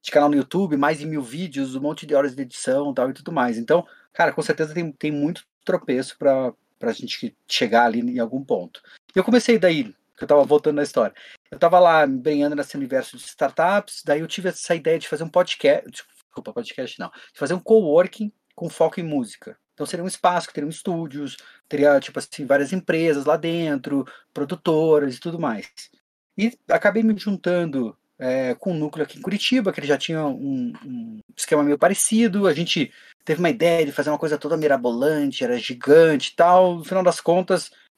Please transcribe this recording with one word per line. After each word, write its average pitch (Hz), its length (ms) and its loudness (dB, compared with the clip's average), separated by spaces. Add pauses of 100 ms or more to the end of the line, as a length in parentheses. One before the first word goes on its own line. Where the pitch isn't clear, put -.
de - 80 -14
canal 147 200 4
no 147 60 2
YouTube, 156 420 -2
mais 147 200 0
de 147 60 -12
mil 156 160 -6
vídeos, 135 540 -8
um 135 80 -8
monte 151 240 -8
de 147 80 -2
horas 139 200 2
de 139 60 -12
edição, 139 540 -4
tal, 131 160 -2
e - 20 -12
tudo - 180 -14
mais. 123 280 -2
Então, 151 280 0 (240)
cara, 160 220 0
com - 80 -6
certeza 156 320 -4
tem, 165 180 -6
tem 151 200 -6
muito 147 340 -4 (220)
tropeço 135 500 -4
pra, 131 380 0 (240)
pra 117 140 -4
gente - 440 -10 (100)
chegar 117 380 2
ali 117 160 0
em 123 200 -4
algum 123 220 -4
ponto. 95 380 -4 (360)
Eu 185 80 2
comecei 233 340 4
daí, 160 360 0 (200)
que - 100 -12
eu - 40 -12
tava 143 160 6
voltando 147 320 2
na 147 60 -2
história. 117 320 -2 (360)
Eu - 80 -14
tava 180 220 6
lá 160 260 6
me 135 100 -2
embrenhando 147 380 0
nesse 143 220 -8
universo 131 400 -4
de - 60 -20
startups, 170 840 -2
daí 151 160 0
eu 165 60 -8
tive 185 240 -4
essa - 240 -4
ideia 160 240 0
de - 100 -10
fazer 156 160 -6
um 160 60 -8
podca-, 156 580 2
desculpa, - 640 -18
podcast - 480 -12
não, - 80 -10
de - 300 -20
fazer 143 160 -2
um 185 40 -4
coworking 202 720 2 (240)
com 170 140 -10
foco 160 320 0
em - 20 -6
música. 143 540 -6 (160)
Então 147 140 -8
seria 175 180 -8
um - 40 -6
espaço 180 380 0
que - 60 -20
teria 147 160 -6
estúdios, 156 680 -8 (280)
teria, 143 320 4
tipo - 200 -6
assim, - 260 -12
várias 139 300 0
empresas 160 500 0
lá 156 140 2
dentro, 151 680 -4 (280)
produtoras 151 840 0
e - 40 -20
tudo 160 180 -8
mais. 113 280 -6 (680)
E 226 160 -2 (160)
acabei 208 340 2
me 220 160 2
juntando, 170 760 -2 (220)
é, 127 380 -2
com 185 160 -4
um 160 60 -4
núcleo 151 240 -6
aqui - 160 -8
em - 40 -16
Curitiba, 208 500 0
que - 80 -8
ele 143 60 -8
já 143 100 2
tinha 156 300 -4
um, 127 480 -6 (100)
um 113 360 -12 (140)
esquema - 280 0
meio 147 160 2
parecido. 202 680 2
A 165 60 4
gente 160 400 -2 (320)
teve 156 140 -2
uma 175 100 2
ideia 160 380 2
de 143 60 -6
fazer 147 180 -2
uma 147 80 -2
coisa 151 180 -2
toda 156 220 -4
mirabolante, 139 840 0
era 123 140 -2
gigante 143 760 4
e - 40 -12
tal. 180 400 6
No 160 80 -12
final 185 180 -2
das 175 180 2
contas, 180 500 0 (280)